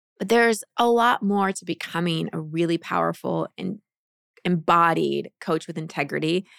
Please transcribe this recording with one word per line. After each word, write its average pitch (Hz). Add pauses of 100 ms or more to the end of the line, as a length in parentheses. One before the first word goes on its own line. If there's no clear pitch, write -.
(180)
But 196
there's 233 (160)
a 240
lot 233
more 196
to 190
becoming 170
a 160
really 165
powerful 170 (100)
and 190 (640)
embodied 165 (100)
coach 160
with 165
integrity 156 (120)